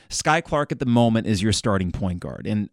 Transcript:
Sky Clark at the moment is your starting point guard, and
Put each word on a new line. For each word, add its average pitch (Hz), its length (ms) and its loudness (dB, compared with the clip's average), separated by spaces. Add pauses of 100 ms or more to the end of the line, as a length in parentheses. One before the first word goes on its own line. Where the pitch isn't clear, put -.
Sky 160 320 0
Clark 147 300 -2
at 131 80 -6
the 135 80 -2
moment 117 400 4
is 101 160 0
your 110 100 2
starting 95 380 0
point 90 300 -4
guard, - 260 -10
and 104 260 -2